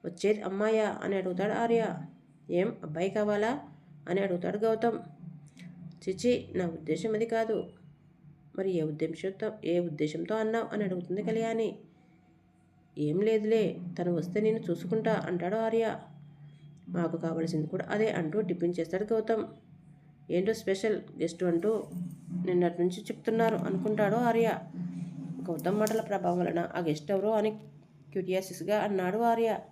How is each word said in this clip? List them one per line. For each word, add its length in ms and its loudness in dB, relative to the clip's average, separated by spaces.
"వచ్చేది 380 0
అమ్మాయా?" 460 2
అని 140 0
అడుగుతాడు 360 0
ఆర్య. 300 2
"ఏం, 180 2
అబ్బాయి 260 -2
కావాలా?" 420 2
అని 140 2
అడుగుతాడు 360 -2
గౌతమ్. 420 2
"చిచి, 360 0
నా 100 2
ఉద్దేశం 480 -2
అది 120 0
కాదు." 320 0
"మరి 180 -2
ఏ 100 2
ఉద్దేశంతో, 680 -2
ఏ 140 4
ఉద్దేశంతో 560 -2
అన్నావు?" 360 0
అని 120 0
అడుగుతుంది 400 -2
కళ్యాణి. 460 0
"ఏం 220 0
లేదులే, 440 4
తను 220 0
వస్తే 280 0
నేను 160 4
చూసుకుంటా," 560 0
అంటాడు 300 0
ఆర్య. 300 2
"మాకు 280 0
కావలసింది 500 0
కూడా 220 -4
అదే," 220 2
అంటూ 300 0
టిఫిన్ 320 0
చేస్తాడు 300 -2
గౌతమ్. 420 0
"ఏంటో 220 2
స్పెషల్ 480 0
గెస్ట్ 280 -2
అంటూ 280 4
నిన్నటి 360 4
నుంచి 220 2
చెప్తున్నారు," 540 2
అనుకుంటాడు 600 2
ఆర్య. 320 4
గౌతమ్ 380 0
మాటల 220 2
ప్రభావం 380 0
వలన 200 0
ఆ 40 -2
గెస్ట్ 320 -2
ఎవరో 200 2
అని 200 2
క్యూరియాసిస్గా 680 -2
అన్నాడు 400 0
ఆర్య. 300 4